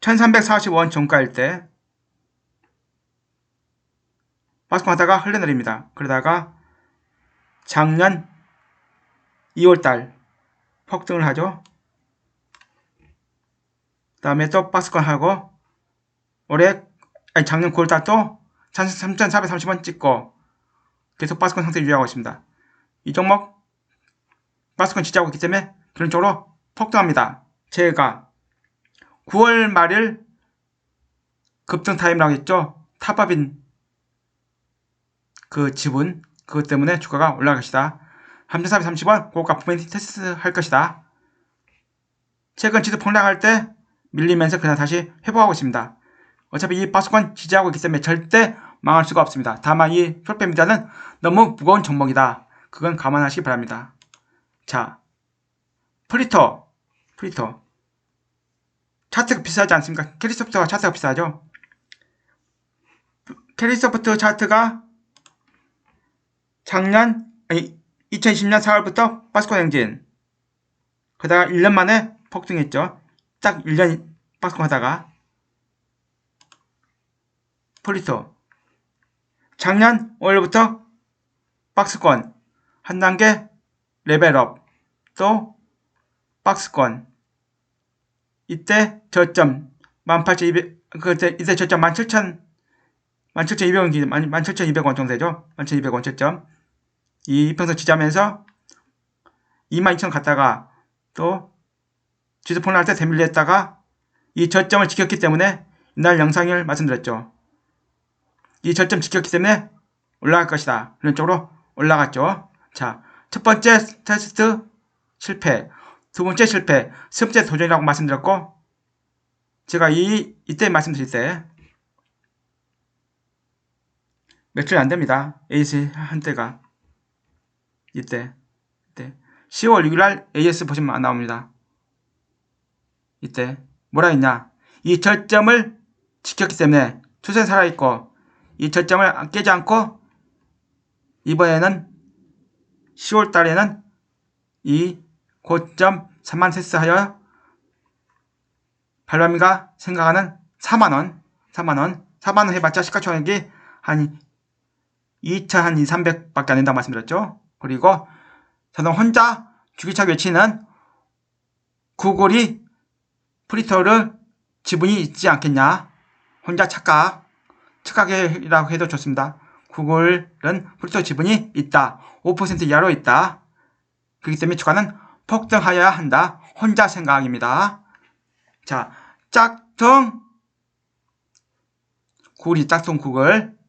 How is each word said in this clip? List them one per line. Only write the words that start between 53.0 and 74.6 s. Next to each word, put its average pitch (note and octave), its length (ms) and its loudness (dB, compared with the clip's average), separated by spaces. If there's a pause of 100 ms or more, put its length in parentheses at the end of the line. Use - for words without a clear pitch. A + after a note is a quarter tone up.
바랍니다. A#2+ 500 -8 (720)
자, - 340 -8 (1120)
프리터, G#3+ 580 0 (520)
프리터. B2+ 500 -12 (1400)
차트가 A#3 320 -2
비싸지 G3+ 300 0
않습니까? D#3 460 -2
캐리소프트가 A3 480 -4
차트가 G3 260 -2
비싸죠? D3+ 500 -4 (2250)
캐리소프트 A3+ 600 0
차트가 G#3+ 640 0 (1800)
작년, A3 680 0 (160)
아니, E3 320 -6 (300)
이천이십 G#3 380 0
년 G#3+ 120 4
사월부터 G#3 720 0
박스권 G#3 280 0
행진. C3 460 -2 (1080)
그러다가 F3 340 2
일 F3 120 2
년 G3+ 120 6
만에 G#3+ 400 2 (140)
폭등했죠. D#3+ 720 -6 (400)
딱 F3+ 260 -2
일 D#3 100 -2
년 E3 380 0 (280)
박스권 E3+ 220 -4